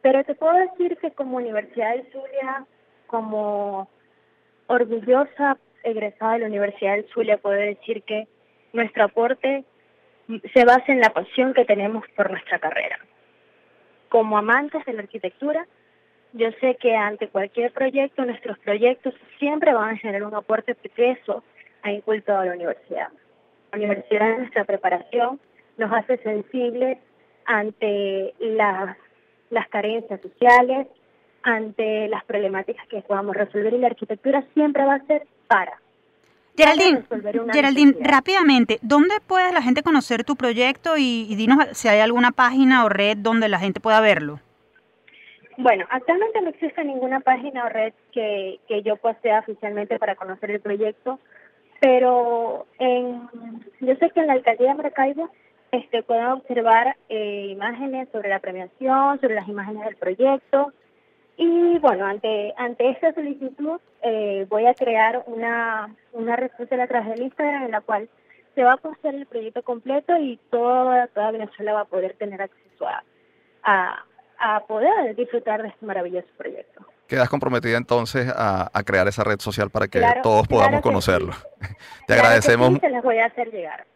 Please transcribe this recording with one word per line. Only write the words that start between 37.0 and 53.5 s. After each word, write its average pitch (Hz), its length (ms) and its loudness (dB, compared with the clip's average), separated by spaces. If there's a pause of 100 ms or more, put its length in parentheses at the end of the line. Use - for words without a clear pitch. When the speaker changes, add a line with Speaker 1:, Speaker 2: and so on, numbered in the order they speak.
Speaker 1:
para - 160 -8
resolver 208 240 -4
una 226 120 -4
Speaker 2:
Geraldine, 277 380 8
Speaker 1:
necesidad. - 200 0
Speaker 2:
rápidamente, 269 720 4
¿dónde 294 340 4 (120)
puede 370 240 2
la 339 100 2
gente 254 220 0
conocer 262 400 2
tu 285 120 -2
proyecto 254 600 0
y, 240 320 0
y 214 60 -4
dinos 226 240 4 (140)
si - 160 0
hay 208 100 6
alguna 240 320 4
página 254 540 4
o 214 40 2
red 202 280 2
donde 226 320 0
la 190 100 0
gente 190 220 -4
pueda 220 180 6
verlo? 151 400 2 (1160)
Speaker 1:
Bueno, 226 320 2
actualmente 370 520 -2
no 349 80 -2
existe 311 340 -6
ninguna 262 360 -4
página 262 460 -2
o 233 40 -4
red 220 240 -4 (180)
que, 202 560 -6
que 208 140 -4
yo 208 140 -2
posea 220 440 0
oficialmente 208 600 -6
para 202 160 -2
conocer 190 340 -12
el 208 120 -6
proyecto, 214 580 -4 (640)
pero 247 840 2 (120)
en, 247 480 -2 (540)